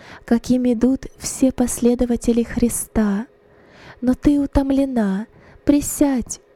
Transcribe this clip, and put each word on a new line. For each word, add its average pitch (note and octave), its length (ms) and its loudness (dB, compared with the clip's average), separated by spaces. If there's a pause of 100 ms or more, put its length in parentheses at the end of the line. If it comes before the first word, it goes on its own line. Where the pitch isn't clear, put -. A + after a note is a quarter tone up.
(260)
каким B3 400 0
идут B3 400 0 (120)
все - 360 -2
последователи A#3+ 920 0
Христа. G#3+ 840 -2 (720)
Но B3 140 0
ты D4 220 2
утомлена, C4+ 920 0 (360)
присядь». C#4 800 0 (140)